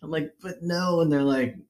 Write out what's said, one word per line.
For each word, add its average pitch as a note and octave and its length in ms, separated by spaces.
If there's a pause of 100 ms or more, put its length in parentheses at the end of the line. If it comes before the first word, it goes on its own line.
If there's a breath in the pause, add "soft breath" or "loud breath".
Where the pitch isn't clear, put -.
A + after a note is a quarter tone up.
I'm D#3 80
like, D#3 300
"But F3 220
no." F3 380
And D#3 120
they're C#3+ 100
like, C3 340 (140)